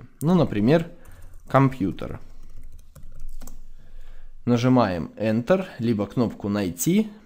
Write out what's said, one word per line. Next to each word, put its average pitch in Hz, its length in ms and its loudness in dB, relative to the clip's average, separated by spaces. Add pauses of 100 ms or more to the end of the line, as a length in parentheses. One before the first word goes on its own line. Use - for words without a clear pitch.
(220)
Ну, 160 120 2
например, 151 560 4 (600)
компьютер. - 720 2 (2250)
Нажимаем 120 720 4
Enter, 117 480 2 (140)
либо 113 260 0
кнопку 107 420 -2
«Найти», 104 640 0 (140)